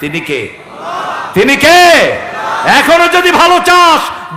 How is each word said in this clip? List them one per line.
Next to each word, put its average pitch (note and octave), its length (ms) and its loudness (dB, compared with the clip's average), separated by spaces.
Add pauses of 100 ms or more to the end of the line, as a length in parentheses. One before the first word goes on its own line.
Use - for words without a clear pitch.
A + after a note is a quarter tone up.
তিনি D3+ 200 -8
কে? C#3 280 -6 (840)
তিনি B3 220 2
কে? F4 360 4 (720)
এখনো D4 440 2
যদি F4+ 240 0
ভালো E4+ 320 2
চাস, F4 360 4 (360)